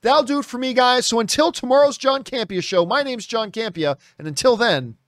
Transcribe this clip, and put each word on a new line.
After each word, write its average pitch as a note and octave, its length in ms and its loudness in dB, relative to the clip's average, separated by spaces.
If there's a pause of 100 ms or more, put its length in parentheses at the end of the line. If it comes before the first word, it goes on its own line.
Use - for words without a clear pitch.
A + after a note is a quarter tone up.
That'll C#4+ 200 4
do C#4+ 180 -2
it - 40 -6
for - 140 -10
me, B3+ 160 -4
guys. B3 320 4
So A#3 120 0
until C#4+ 320 0
tomorrow's C#4 460 2
John C4+ 260 -2
Campea G3 400 -6
show, F3 220 0
my B3 180 0
name's B3+ 240 -6
John A3 240 -4
Campea, E3+ 460 -4 (220)
and D3+ 100 -10
until A3+ 280 2
then C#3+ 400 0 (120)